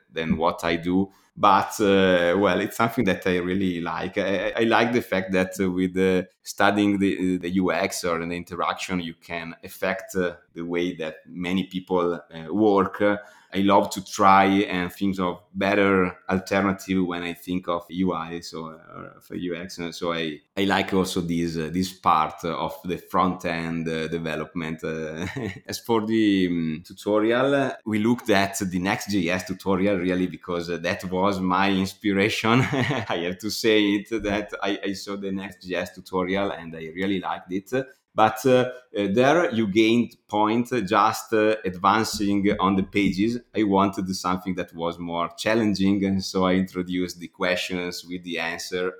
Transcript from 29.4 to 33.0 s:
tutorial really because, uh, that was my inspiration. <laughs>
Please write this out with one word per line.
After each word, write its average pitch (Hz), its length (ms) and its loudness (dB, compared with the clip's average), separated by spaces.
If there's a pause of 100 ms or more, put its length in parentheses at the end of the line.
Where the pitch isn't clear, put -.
tutorial 95 500 0
really 90 300 0
because, 85 440 -6
uh, 85 80 -2
that 87 260 -4
was 92 360 0
my 92 300 2
inspiration. 101 920 2
<laughs> 131 120 0 (360)